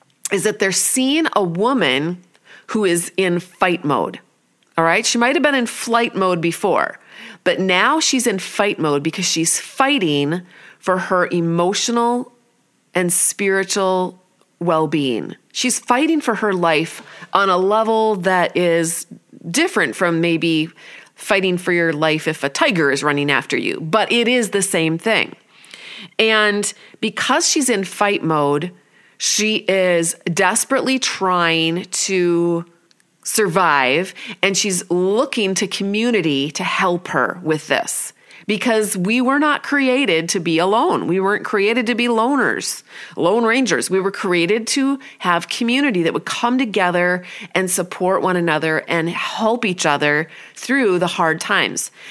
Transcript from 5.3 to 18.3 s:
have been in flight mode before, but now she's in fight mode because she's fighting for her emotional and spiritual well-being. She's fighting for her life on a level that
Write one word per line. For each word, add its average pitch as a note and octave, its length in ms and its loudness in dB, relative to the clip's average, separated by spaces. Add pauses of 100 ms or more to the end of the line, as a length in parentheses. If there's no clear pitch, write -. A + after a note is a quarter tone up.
have C#4 80 0
been C#4+ 120 2
in A#3+ 120 0
flight A#3 480 -2
mode F#3 260 0
before, E3 580 0 (440)
but - 160 2
now F#3+ 400 2
she's B3+ 280 0
in F#3+ 120 0
fight G3+ 400 -2
mode C#3+ 240 0
because E3 220 -4
she's - 340 0
fighting F3+ 840 0 (380)
for F#3 180 -2
her F3+ 300 0
emotional G3+ 1040 0 (600)
and F3+ 180 0
spiritual F#3+ 1080 -2 (380)
well-being. D3+ 760 0 (160)
She's - 280 -2
fighting D4 420 2
for A3+ 140 0
her G3+ 180 0
life E3 480 0 (320)
on G3 160 4
a F3+ 80 4
level A3 600 2
that F3+ 380 0